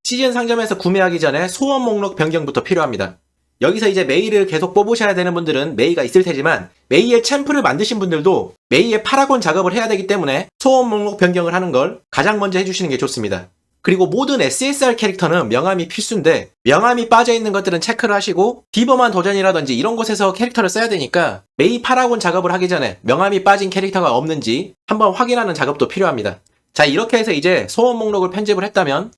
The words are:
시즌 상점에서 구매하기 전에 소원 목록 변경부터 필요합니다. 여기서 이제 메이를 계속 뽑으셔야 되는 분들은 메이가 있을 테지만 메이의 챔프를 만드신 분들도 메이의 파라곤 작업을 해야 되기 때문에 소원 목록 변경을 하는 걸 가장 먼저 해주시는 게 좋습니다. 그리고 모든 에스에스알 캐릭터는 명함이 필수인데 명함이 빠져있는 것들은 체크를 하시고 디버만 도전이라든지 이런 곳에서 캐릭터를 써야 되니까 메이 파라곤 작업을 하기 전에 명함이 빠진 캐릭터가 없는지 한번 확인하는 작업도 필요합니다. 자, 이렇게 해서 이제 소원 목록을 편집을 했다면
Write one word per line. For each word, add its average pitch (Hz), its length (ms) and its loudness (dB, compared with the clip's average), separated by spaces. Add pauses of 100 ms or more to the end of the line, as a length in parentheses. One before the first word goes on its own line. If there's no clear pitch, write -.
시즌 254 280 -2
상점에서 233 460 -2
구매하기 180 420 2
전에 156 280 0
소원 269 340 -2
목록 208 340 -2
변경부터 156 480 -2
필요합니다. 120 540 -2 (440)
여기서 208 280 2
이제 190 160 0
메이를 196 420 0
계속 160 260 -4
뽑으셔야 208 420 2
되는 180 180 -2
분들은 143 420 -2
메이가 151 280 0
있을 185 200 4
테지만 143 460 -2 (180)
메이의 233 360 4
챔프를 285 380 0
만드신 196 380 0
분들도 160 540 0 (160)
메이의 214 340 2
파라곤 262 380 2
작업을 180 320 0
해야 226 140 -2
되기 196 200 -2
때문에 160 400 -2 (120)
소원 262 300 4
목록 208 280 -2
변경을 175 360 0
하는 180 180 -2
걸 135 280 0 (100)
가장 208 300 0
먼저 190 200 -2
해주시는 185 300 -4
게 127 80 -2
좋습니다. 101 520 -4 (320)
그리고 180 260 2
모든 254 340 0
에스에스알 262 560 0
캐릭터는 175 520 0
명함이 165 380 0
필수인데 165 640 -2 (120)
명함이 226 460 2
빠져있는 233 420 2
것들은 190 300 -2
체크를 220 320 -2
하시고 202 580 0
디버만 247 400 2
도전이라든지 180 680 0
이런 226 180 -2
곳에서 208 380 0
캐릭터를 226 360 -2
써야 226 200 -2
되니까 147 540 -2 (140)
메이 226 240 2
파라곤 247 380 2
작업을 175 340 0
하기 180 140 0
전에 139 340 -2
명함이 190 420 0
빠진 196 260 2
캐릭터가 185 460 0
없는지 147 580 -2 (120)
한번 214 280 2
확인하는 240 400 -2
작업도 139 340 -2
필요합니다. 127 520 -2 (340)
자, 151 120 4
이렇게 220 320 2
해서 220 140 -2
이제 151 380 0
소원 240 280 0
목록을 202 320 -2
편집을 202 340 -2
했다면 185 540 -2